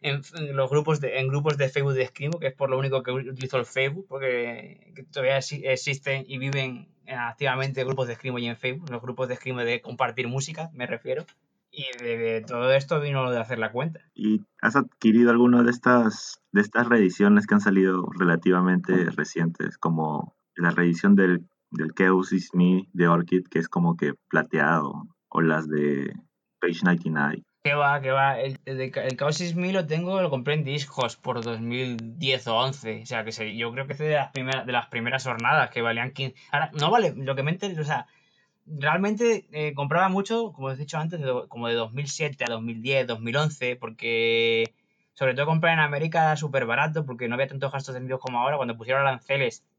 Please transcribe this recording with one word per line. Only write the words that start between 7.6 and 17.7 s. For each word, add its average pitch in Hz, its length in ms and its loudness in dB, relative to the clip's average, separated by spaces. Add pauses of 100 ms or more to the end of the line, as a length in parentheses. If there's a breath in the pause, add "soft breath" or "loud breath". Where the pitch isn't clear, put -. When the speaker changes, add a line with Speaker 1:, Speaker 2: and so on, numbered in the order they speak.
Speaker 1:
grupos 131 220 -2
de 120 80 -8
escrimo 123 240 -6
y 120 80 -4
en 117 100 -6
Facebook, 139 340 -6
los 120 120 -8
grupos 123 260 -6
de 123 60 -6
escrimo 123 260 -8
de 117 200 -2
compartir 123 460 -4
música, 156 460 -6
me 127 140 -8
refiero. 127 380 -6 (460)
Y 143 140 -14 (180)
de, 117 140 -4
de 113 240 -2
todo 120 320 0
esto 139 280 2
vino 139 240 0
lo 127 60 0
de 120 100 0
hacer 113 180 -4
la 110 140 -2
cuenta. 151 280 -4 (140)
Speaker 2:
¿Y 107 260 2 (220)
has 110 140 2
adquirido 120 540 6
alguna 120 320 6
de 120 80 6
estas, 120 680 2 (120)
de 101 100 6
estas 113 260 2
reediciones 104 580 6
que - 80 4
han 104 60 6
salido 95 480 4 (100)